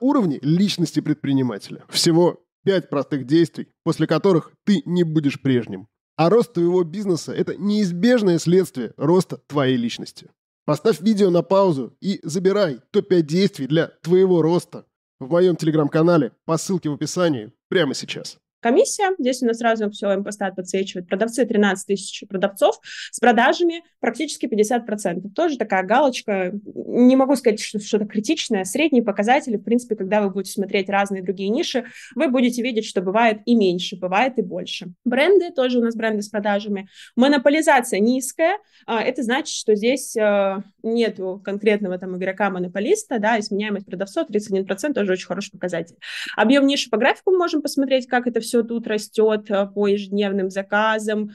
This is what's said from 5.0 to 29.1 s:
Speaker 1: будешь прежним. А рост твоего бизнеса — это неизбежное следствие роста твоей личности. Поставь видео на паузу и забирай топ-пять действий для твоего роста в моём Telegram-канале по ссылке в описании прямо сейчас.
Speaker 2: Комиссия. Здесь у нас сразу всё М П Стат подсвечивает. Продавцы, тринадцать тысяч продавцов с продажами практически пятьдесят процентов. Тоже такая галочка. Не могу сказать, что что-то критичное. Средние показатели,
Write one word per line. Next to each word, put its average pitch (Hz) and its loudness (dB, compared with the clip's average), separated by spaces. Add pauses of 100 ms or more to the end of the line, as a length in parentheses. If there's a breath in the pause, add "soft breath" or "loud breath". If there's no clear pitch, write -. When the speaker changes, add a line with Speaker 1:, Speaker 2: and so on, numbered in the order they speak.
Speaker 1:
будешь 156 0
прежним. 110 0 (280)
А 165 4
рост 226 4
твоего 175 2
бизнеса — 170 -4
это - -2
неизбежное 202 2
следствие 185 0
роста 156 2 (100)
твоей 131 2
личности. - -6 (340)
Поставь 156 0
видео 202 4
на 170 4
паузу 170 0
и 190 -4
забирай 180 0 (120)
топ-пять 180 2
действий 165 0
для 156 0 (140)
твоего 180 4
роста 156 -2 (320)
в 127 -12
моём 175 4
Telegram-канале 156 2 (120)
по 160 -2
ссылке 160 -4
в 147 -2
описании 143 -2 (180)
прямо 175 0
сейчас. - -12 (220)
Speaker 2:
Комиссия. 381 2
Здесь 262 -2
у 247 2
нас 226 0
сразу 220 0
всё 208 -6
М 196 -2
П 208 -8
Стат 196 -6
подсвечивает. 190 -6
Продавцы, 233 -2
тринадцать 208 2
тысяч - -6
продавцов 202 0 (340 loud breath)
с - -12
продажами 330 2 (180)
практически 294 -4
пятьдесят 226 0
процентов. 190 -6
Тоже 311 0
такая 202 0
галочка. 208 0 (240)
Не 247 4
могу 262 4
сказать, 214 0
что - -8
что-то 208 -2
критичное. 214 -2
Средние 262 2
показатели, 220 0